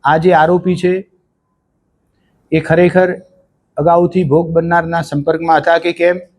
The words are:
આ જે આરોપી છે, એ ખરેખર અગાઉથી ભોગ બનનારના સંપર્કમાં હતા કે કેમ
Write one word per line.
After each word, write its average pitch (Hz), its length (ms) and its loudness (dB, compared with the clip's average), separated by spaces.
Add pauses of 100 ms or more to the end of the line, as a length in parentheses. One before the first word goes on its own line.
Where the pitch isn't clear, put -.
આ 151 140 2
જે 175 160 2
આરોપી 175 420 0
છે, 180 180 -2 (1600)
એ 156 80 2
ખરેખર 175 480 2 (680)
અગાઉથી 175 480 2
ભોગ 156 280 0
બનનારના 170 500 -2
સંપર્કમાં 156 580 -2
હતા 165 200 0
કે 170 120 -4
કેમ 175 260 0 (200)